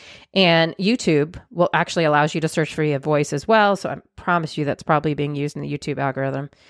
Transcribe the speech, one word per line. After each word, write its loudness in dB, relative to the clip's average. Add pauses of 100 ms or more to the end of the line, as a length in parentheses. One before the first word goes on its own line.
(340)
And 4
YouTube 0 (100)
will 0
actually 0
allows 2
you -2
to -2
search -2
for -2
your 0
voice 0
as -6
well. 4
So -6
I -6 (200)
promise -2
you -2
that's -4
probably 0
being -4
used -6
in -10
the -6
YouTube -6
algorithm. -4 (200)